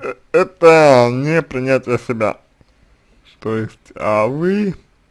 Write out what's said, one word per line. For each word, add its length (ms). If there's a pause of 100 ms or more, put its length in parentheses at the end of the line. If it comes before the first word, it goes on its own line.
э, 120 (180)
это 800
не 300
принятие 560
себя. 400 (1000)
То 160
есть, 400
а 320
вы, 480 (360)